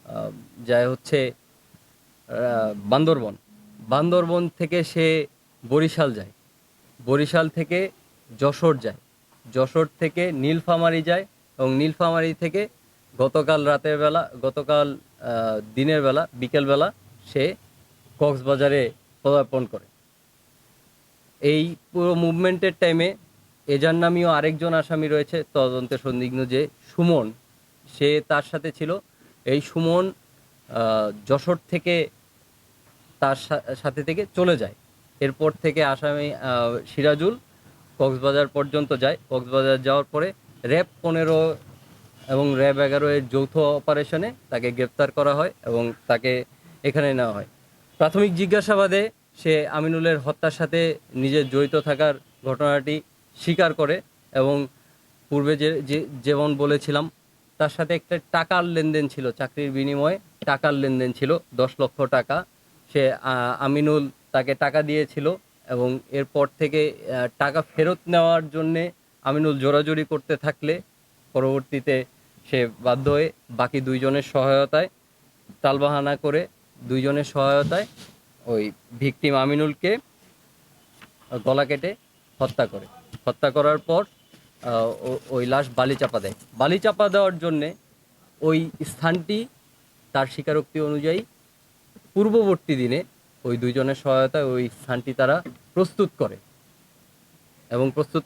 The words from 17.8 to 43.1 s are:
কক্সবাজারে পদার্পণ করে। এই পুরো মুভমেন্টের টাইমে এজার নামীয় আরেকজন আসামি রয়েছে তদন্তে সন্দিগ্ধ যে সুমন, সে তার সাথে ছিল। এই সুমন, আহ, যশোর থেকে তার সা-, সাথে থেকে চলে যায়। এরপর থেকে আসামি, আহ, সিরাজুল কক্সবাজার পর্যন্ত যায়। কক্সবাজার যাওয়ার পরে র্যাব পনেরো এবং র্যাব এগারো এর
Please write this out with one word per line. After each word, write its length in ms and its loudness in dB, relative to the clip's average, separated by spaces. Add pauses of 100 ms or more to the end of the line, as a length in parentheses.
কক্সবাজারে 720 2 (320)
পদার্পণ 420 2
করে। 200 -12 (1600)
এই 360 0 (160)
পুরো 220 2
মুভমেন্টের 680 0
টাইমে 340 2 (520)
এজার 280 2
নামীয় 340 2
আরেকজন 460 0
আসামি 340 -2
রয়েছে 440 -2
তদন্তে 460 0
সন্দিগ্ধ 500 -4
যে 200 0 (280)
সুমন, 360 2 (680)
সে 300 2
তার 220 0
সাথে 220 -8
ছিল। 260 -6 (460)
এই 160 0
সুমন, 520 0 (560)
আহ, 440 0 (140)
যশোর 320 0 (120)
থেকে 400 0 (1120)
তার 160 2
সা-, 460 -6
সাথে 220 -4
থেকে 220 -4 (100)
চলে 200 4
যায়। 180 -6 (460)
এরপর 320 0 (100)
থেকে 220 0
আসামি, 500 -2
আহ, 60 -14 (540)
সিরাজুল 440 2 (600)
কক্সবাজার 500 2
পর্যন্ত 440 -2
যায়। 240 0 (140)
কক্সবাজার 520 0
যাওয়ার 300 2
পরে 200 -2 (320)
র্যাব 220 2 (160)
পনেরো 540 2 (720)
এবং 280 2
র্যাব 220 4
এগারো 300 2
এর 200 0